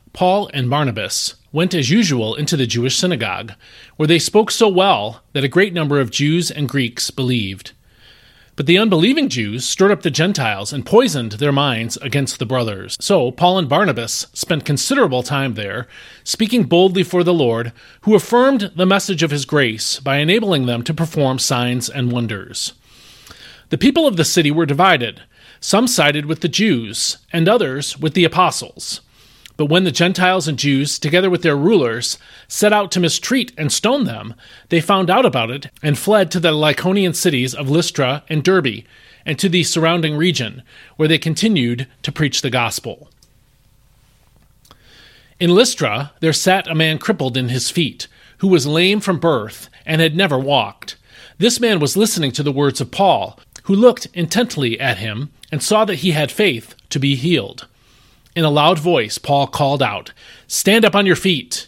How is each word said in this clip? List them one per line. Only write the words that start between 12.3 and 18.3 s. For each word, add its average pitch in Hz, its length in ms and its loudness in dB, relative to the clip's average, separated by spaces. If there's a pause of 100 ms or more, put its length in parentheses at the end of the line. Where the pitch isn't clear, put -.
the 120 80 -4
brothers. 107 540 -4
So 123 320 2
Paul 180 260 2
and 160 100 -2
Barnabas 131 640 0
spent - 320 -4
considerable 143 600 0
time 135 300 -4
there, 104 340 -8 (340)
speaking 226 400 0
boldly 180 400 4
for 175 220 0
the 175 100 2
Lord, 117 380 0 (300)
who 214 120 4
affirmed 240 600 2